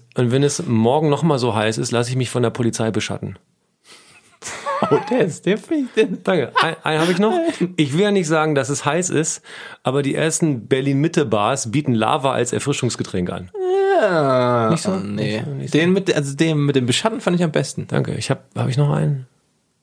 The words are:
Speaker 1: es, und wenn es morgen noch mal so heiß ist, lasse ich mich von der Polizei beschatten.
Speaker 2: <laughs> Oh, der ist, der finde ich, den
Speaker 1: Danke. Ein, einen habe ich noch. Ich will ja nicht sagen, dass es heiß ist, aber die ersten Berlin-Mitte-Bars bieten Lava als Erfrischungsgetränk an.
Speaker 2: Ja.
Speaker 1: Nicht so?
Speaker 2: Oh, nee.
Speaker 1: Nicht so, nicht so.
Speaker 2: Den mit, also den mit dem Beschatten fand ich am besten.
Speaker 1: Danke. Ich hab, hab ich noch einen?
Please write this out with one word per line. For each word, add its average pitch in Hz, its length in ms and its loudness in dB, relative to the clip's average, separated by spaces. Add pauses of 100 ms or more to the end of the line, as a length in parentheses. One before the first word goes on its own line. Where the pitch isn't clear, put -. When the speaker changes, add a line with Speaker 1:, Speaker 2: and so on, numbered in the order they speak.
(160)
Speaker 1:
es, - 40 2
und 120 120 2
wenn 135 100 2
es 143 240 0
morgen 127 440 2
noch 143 120 0
mal 151 160 4
so 113 160 0
heiß 110 240 0
ist, 131 140 -4
lasse 120 180 0
ich 127 60 -4
mich 127 140 -2
von 123 120 0
der 113 80 2
Polizei 113 400 -2
beschatten. 98 480 -6 (1040)
Speaker 2:
<laughs> - 60 -12 (420)
Oh, 440 60 4 (140)
der 247 160 0
ist, - 180 -8
der 202 140 0
finde 294 260 -4
ich, 240 80 -12
den 220 320 0
Speaker 1:
Danke. 156 320 0
Ein, 165 260 0
einen 156 200 0
habe 175 100 2
ich 170 60 -2
noch. 226 200 2 (380)
Ich 143 160 0
will 160 80 2
ja 208 100 2
nicht 190 160 0
sagen, 156 280 2
dass 135 160 0
es 143 160 -4
heiß 160 240 0
ist, - 320 -2 (400)
aber 135 200 0
die 139 120 0
ersten 147 540 0
Berlin-Mitte-Bars 135 1040 0
bieten 131 220 0
Lava 127 400 2
als 120 220 -2
Erfrischungsgetränk 104 760 -2
an. 90 200 -10 (500)
Speaker 2:
Ja. 127 720 2
Speaker 1:
Nicht 156 120 0
so? 196 100 -2
Speaker 2:
Oh, 190 40 -2
nee. 104 460 -4
Speaker 1:
Nicht - 20 -8
so, 147 60 -8
nicht 135 220 -8
so. 143 60 4
Speaker 2:
Den 175 140 4
mit, 190 240 0
also 139 180 -2
den 160 300 2
mit 143 120 2
dem 123 100 2
Beschatten 226 340 0
fand 180 160 0
ich 175 80 2
am 156 80 0
besten. 147 360 -4
Speaker 1:
Danke. - 260 0
Ich - 160 -2
hab, - 160 -4 (100)
hab 120 140 0
ich 123 80 -2
noch 147 120 4
einen? 147 360 0 (560)